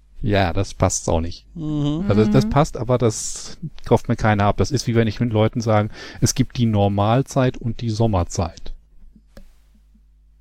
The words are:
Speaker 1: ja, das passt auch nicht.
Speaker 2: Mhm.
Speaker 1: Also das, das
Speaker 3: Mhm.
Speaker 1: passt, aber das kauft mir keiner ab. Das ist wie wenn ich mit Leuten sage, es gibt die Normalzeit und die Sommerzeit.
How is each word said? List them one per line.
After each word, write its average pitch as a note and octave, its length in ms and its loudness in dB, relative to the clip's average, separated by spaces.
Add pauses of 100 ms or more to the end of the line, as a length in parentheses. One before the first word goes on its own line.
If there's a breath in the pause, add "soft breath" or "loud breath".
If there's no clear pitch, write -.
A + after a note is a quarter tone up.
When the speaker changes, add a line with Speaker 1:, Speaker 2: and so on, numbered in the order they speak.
(220)
Speaker 1:
ja, G2 320 0
das G2 200 -2
passt - 340 0
auch E2 120 0
nicht. D#2+ 240 -8 (100)
Speaker 2:
Mhm. D3+ 540 -2
Speaker 1:
Also G#3 160 4
das, G#3+ 60 2
das C3+ 160 4
Speaker 3:
Mhm. A2 40 -4
Speaker 1:
passt, D3 280 2
aber B2 200 0
das - 600 -4 (260)
kauft - 240 2
mir A#2+ 80 0
keiner G#2+ 300 2
ab. G2+ 100 2
Das G2 140 0
ist - 160 -2
wie A#2 80 -2
wenn A2+ 120 4
ich G#2 140 -4
mit A#2+ 120 0
Leuten A2 280 2
sage, G#2+ 300 2 (300 loud breath)
es - 140 2
gibt - 220 -2
die A#2+ 100 2
Normalzeit A2 920 2
und A#2 220 -6
die A#2 100 -4
Sommerzeit. G#2 840 -2 (1700)